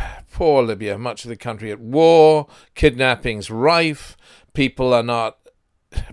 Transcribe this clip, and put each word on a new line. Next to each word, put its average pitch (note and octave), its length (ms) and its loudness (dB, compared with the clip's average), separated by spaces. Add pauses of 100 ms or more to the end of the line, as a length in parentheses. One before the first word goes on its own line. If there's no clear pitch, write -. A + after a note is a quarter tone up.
(380)
poor D3 240 2
Libya, G#2 380 -4
much A#2 260 -10
of A#2 40 -14
the A2+ 60 -12
country A2 360 -10
at G2+ 80 -12
war, D#3 680 4 (300)
kidnappings B2 760 0
rife, D3+ 640 -2 (380)
people B2+ 400 -2
are A#2+ 80 2
not, A#2 380 -6 (720)